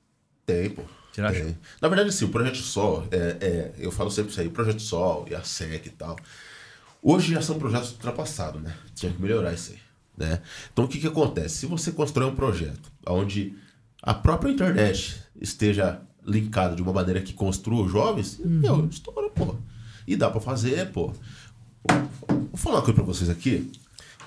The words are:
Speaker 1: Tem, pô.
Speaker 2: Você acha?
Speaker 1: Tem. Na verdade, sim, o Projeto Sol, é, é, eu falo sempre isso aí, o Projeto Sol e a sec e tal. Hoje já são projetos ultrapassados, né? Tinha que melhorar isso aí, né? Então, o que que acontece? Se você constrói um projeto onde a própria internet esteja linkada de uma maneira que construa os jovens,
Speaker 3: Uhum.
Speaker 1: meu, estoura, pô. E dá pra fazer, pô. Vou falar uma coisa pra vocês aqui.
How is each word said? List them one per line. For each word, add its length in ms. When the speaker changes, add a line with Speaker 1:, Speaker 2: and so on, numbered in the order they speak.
Speaker 1:
Tem, 240
pô. 140
Speaker 2:
Você 100
acha? 240
Speaker 1:
Tem. 120
Na 60
verdade, 260
sim, 120
o 40
Projeto 280
Sol, 540
é, 300
é, 380
eu 120
falo 200
sempre 200
isso 100
aí, 60
o 40
Projeto 300
Sol 480
e 60
a 80
sec 420
e 40
tal. 280
Hoje 320
já 80
são 180
projetos 320
ultrapassados, 720
né? 120
Tinha 160
que 100
melhorar 320
isso 200
aí, 40
né? 240
Então, 120
o 20
que 120
que 80
acontece? 500
Se 100
você 240
constrói 360
um 80
projeto 560
onde 480
a 120
própria 380
internet 720
esteja 600
linkada 500
de 60
uma 100
maneira 300
que 100
construa 540
os 60
jovens, 480
Speaker 3:
Uhum. 100
Speaker 1:
meu, 300
estoura, 400
pô. 260
E 80
dá 160
pra 100
fazer, 500
pô. 220
Vou 300
falar 200
uma 40
coisa 140
pra 80
vocês 260
aqui. 420